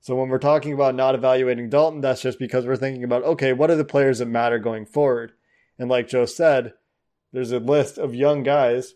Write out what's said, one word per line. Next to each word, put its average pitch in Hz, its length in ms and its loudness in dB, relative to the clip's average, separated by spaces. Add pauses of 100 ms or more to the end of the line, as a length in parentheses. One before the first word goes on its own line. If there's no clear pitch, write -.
So 131 140 -6
when 131 140 -2
we're 131 80 0
talking 143 360 0
about 139 220 2
not 131 200 2
evaluating 127 540 0
Dalton, 151 320 0
that's 131 200 -2
just 127 180 -6
because 127 260 -4
we're 131 100 -2
thinking 131 280 -6
about, 123 200 -2
okay, 143 300 0
what 151 180 2
are 165 40 4
the 151 100 0
players 135 340 2
that 120 80 -4
matter 117 320 0
going 110 260 -6
forward? 123 480 -2 (460)
And 123 100 -6
like 123 180 0
Joe 123 180 0
said, 131 480 2 (600)
there's 127 180 -6
a 123 80 0
list 139 380 0
of 127 180 -6
young 143 280 0
guys. 127 520 0